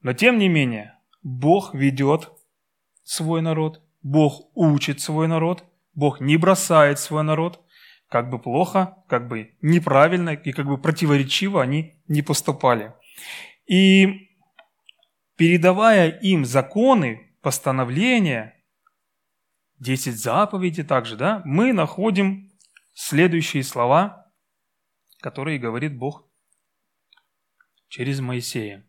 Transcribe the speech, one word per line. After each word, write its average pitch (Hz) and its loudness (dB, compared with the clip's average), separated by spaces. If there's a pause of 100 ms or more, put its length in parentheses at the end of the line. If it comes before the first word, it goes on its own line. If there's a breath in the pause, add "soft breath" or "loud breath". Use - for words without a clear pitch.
Но 127 -4
тем 233 2
не 196 2
менее, 123 -2 (240)
Бог 151 0
ведёт 139 -2 (640)
свой 165 -6
народ, 160 -4 (200)
Бог 147 0
учит 151 0
свой 156 -4
народ, 165 -2 (300)
Бог 143 -2
не 143 2
бросает 160 4
свой 151 -6
народ, 156 -4 (440 soft breath)
как 120 -2
бы 127 -8
плохо, 180 -2
как 123 -2
бы 110 -12
неправильно 165 2
и 147 -8
как 139 -6
бы 139 -4
противоречиво 151 0
они 147 -4 (140)
не 147 0
поступали. 123 -2 (720 loud breath)
И 190 4 (1040)
передавая 180 4
им 170 0
законы, 135 0
постановления, 131 -2 (1160)
десять 127 -6
заповедей 180 -2
также, 117 -4
да, 180 -4
мы 185 0
находим 196 -2 (420)
следующие 160 0
слова – 139 0 (960)
которые 139 -8
говорит 123 -6
Бог 135 -10 (1600)
через 135 -6
Моисея. 120 -8